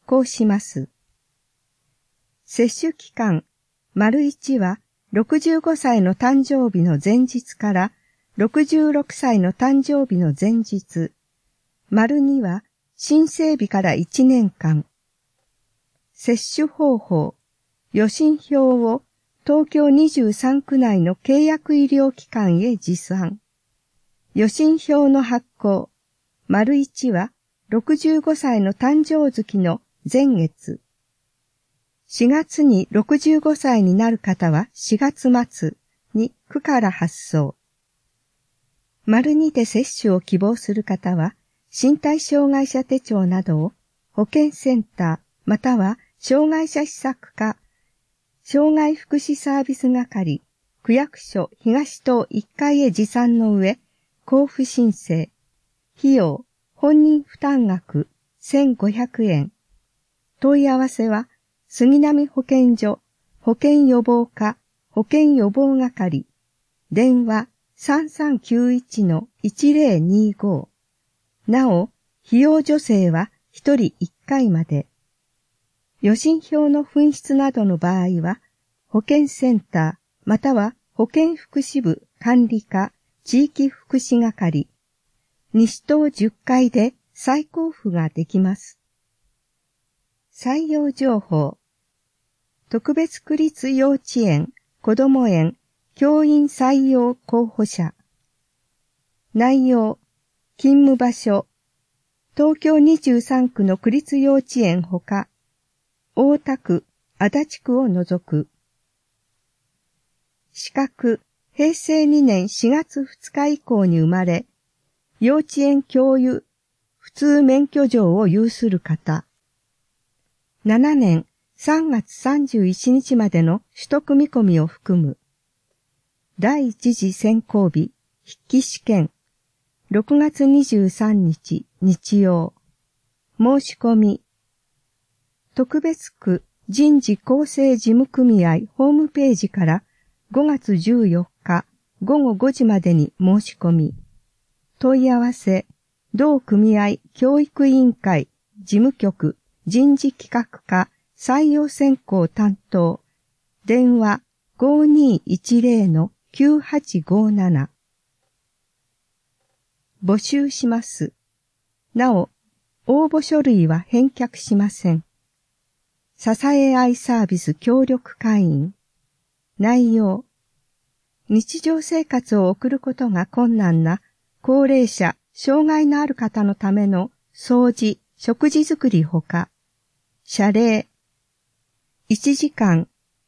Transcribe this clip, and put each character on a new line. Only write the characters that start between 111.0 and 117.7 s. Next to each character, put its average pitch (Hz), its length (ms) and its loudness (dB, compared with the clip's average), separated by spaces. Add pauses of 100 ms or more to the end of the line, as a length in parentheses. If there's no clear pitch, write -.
平 311 200 0
成 311 320 -2
二 294 160 4
年 208 280 2
四 - 200 -2
月 285 360 -4
二 - 260 -20
日 285 160 -2
以 294 120 -4
降 208 260 -2
に 170 160 2
生 160 60 2
ま 185 180 -2
れ、 175 200 -4 (760)
幼 262 160 2
稚 302 240 -4
園 277 220 2
教 269 340 2
諭、 254 260 -2 (540)
普 - 160 -20
通 294 280 2
免 269 280 4
許 277 180 0